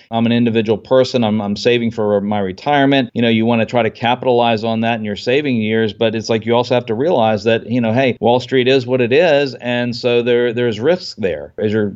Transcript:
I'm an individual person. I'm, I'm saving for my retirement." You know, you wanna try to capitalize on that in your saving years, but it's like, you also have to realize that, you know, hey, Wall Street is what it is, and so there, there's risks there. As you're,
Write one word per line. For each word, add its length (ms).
I'm 160
an 60
individual 480
person. 440
I'm, 160
I'm 160
saving 360
for 300
my 180
retirement." 760
You 80
know, 80
you 160
wanna 220
try 160
to 80
capitalize 720
on 180
that 160
in 80
your 100
saving 420
years, 360
but 220
it's 140
like, 160
you 100
also 180
have 140
to 80
realize 480
that, 260
you 100
know, 140
hey, 260
Wall 200
Street 280
is 200
what 140
it 120
is, 420
and 400
so 280
there, 280
there's 280
risks 360
there. 440
As 120
you're, 240